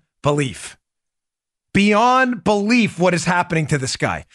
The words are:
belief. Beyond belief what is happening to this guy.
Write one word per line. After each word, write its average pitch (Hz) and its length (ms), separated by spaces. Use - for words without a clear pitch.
belief. 147 540
Beyond 233 720
belief 208 560
what 175 140
is 165 120
happening 170 420
to 151 100
this 127 180
guy. 85 400